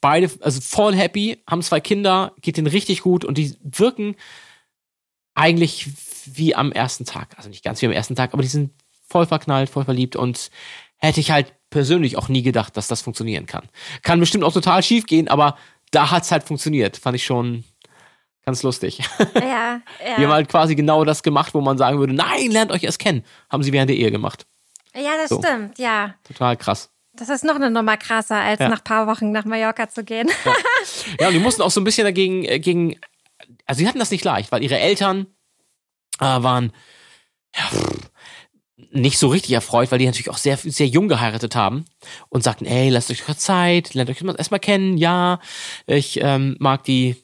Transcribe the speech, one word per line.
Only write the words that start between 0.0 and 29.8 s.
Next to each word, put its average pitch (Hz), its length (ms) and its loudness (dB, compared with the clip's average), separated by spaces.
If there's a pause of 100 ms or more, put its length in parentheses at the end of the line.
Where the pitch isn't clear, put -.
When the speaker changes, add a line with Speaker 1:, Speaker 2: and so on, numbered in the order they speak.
Speaker 1:
beide, 160 300 4 (100)
also 131 220 -2
voll 208 340 2
happy, 208 520 -2
haben 170 140 -2
zwei - 180 0
Kinder, 190 600 0
geht - 160 -4
denen 156 100 0
richtig 185 360 0
gut 180 220 2
und 139 140 -4
die 147 240 -2
wirken 208 540 0 (1160)
eigentlich 165 540 2 (480)
wie 160 180 2
am 135 180 0
ersten 120 320 -4
Tag. - 320 -14
Also - 120 -20
nicht 101 160 -16
ganz - 180 -6
wie 131 40 4
am 113 60 2
ersten 117 240 -4
Tag, 127 160 -2
aber 143 100 0
die 131 60 0
sind 139 240 -2 (360)
voll 170 180 2
verknallt, 139 440 0
voll 135 140 -4
verliebt 127 320 -2
und - 340 -4 (460)
hätte 156 240 2
ich 156 100 0
halt 147 240 2 (160)
persönlich 147 460 0
auch - 120 -4
nie 131 140 0
gedacht, 117 340 0
dass 107 120 -6
das 117 140 -6
funktionieren 113 440 -8
kann. - 220 -12 (340)
Kann 170 180 4
bestimmt 170 240 2
auch 160 80 2
total 180 300 4
schief 233 240 2
gehen, 160 220 2
aber 147 280 4 (340)
da 147 200 4
hat's 170 220 0
halt 160 120 2
funktioniert. 139 520 -2
Fand 127 200 -4
ich - 80 -4
schon 120 400 -2 (800)
ganz 131 180 -4
lustig. - 380 -4 (180)
<laughs> - 160 2
Speaker 2:
Ja, 240 460 -2 (260)
ja. 233 120 -6
Speaker 1:
Die 143 60 2
haben 147 80 4
halt 151 160 2
quasi 160 260 4
genau 156 300 4
das 156 180 0
gemacht, 147 320 0
wo 151 60 0
man 135 180 2
sagen 135 200 2
würde, 135 140 0
„Nein, 165 380 0
lernt 220 220 2
euch 185 120 -4
erst 180 140 -4
kennen.“ 147 260 -2 (260)
Haben 143 120 0
sie 135 100 -2
während 135 180 4
der 123 60 2
Ehe 113 140 2
gemacht. 104 360 -6 (480)
Speaker 2:
Ja, 285 220 -4
das 311 140 -4
Speaker 1:
So. - 120 -2
Speaker 2:
stimmt, 226 360 -4
ja. 214 360 -4 (100)
Speaker 1:
Total 123 320 -2
krass. - 340 -6 (220)
Speaker 2:
Das 233 160 -14
ist 269 160 -4
noch 302 120 2
eine 269 140 0
Nummer 220 260 0
krasser, 220 400 -2
als 208 240 0
Speaker 1:
Ja. 247 80 2
Speaker 2:
nach 220 160 -2
paar 220 220 0
Wochen 220 260 -2
nach 214 120 -2
Mallorca 220 440 -4